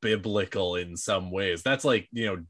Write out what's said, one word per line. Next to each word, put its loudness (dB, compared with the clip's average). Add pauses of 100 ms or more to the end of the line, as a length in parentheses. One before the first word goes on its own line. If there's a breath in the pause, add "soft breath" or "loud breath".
biblical 0
in -6
some -2
ways. -2
That's 2
like, 4
you -2
know, -2